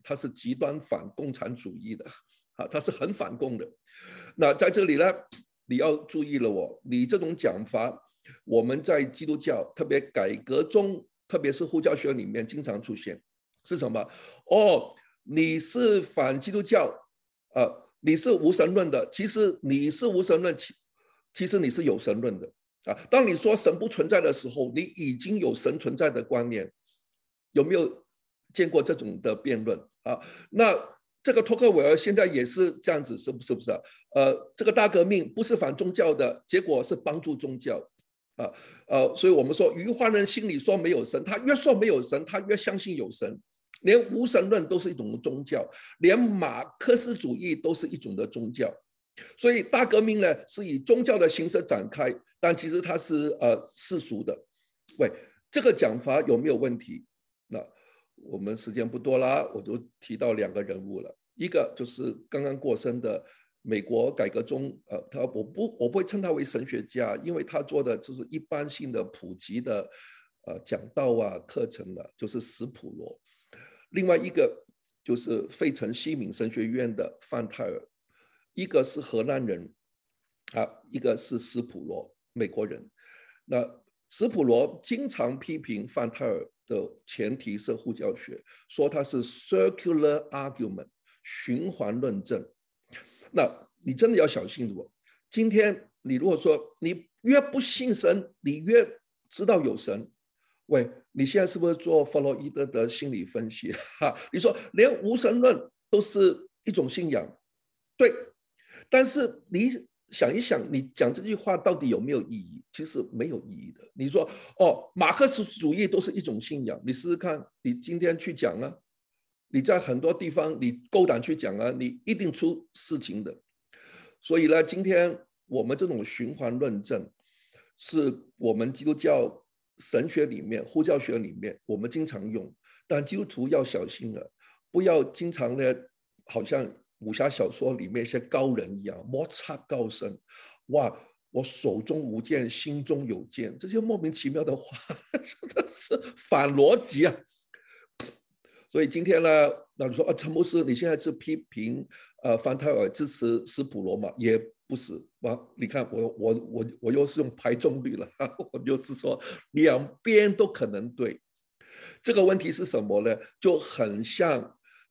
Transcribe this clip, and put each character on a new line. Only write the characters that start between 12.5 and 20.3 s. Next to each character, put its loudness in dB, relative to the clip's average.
常 -6
出 -10
现， -12
是 -4
什 -2
么？ -2
哦， 6
你 0
是 2
反 0
基 -8
督 -2
教， 4
呃， 2
你 4
是 2
无 6
神 4
论 4
的， 0
其 -4
实 2
你 2
是 0
无 2
神 4